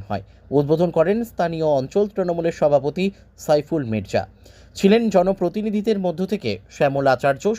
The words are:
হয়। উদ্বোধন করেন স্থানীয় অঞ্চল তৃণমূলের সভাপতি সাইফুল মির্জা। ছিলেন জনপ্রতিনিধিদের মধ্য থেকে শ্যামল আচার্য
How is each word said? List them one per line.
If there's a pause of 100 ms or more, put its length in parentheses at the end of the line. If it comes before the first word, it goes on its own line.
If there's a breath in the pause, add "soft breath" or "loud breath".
হয়। (340 soft breath)
উদ্বোধন
করেন (140)
স্থানীয় (120)
অঞ্চল
তৃণমূলের
সভাপতি (400 soft breath)
সাইফুল
মির্জা। (520 soft breath)
ছিলেন (140)
জনপ্রতিনিধিদের
মধ্য
থেকে (240)
শ্যামল
আচার্য (160)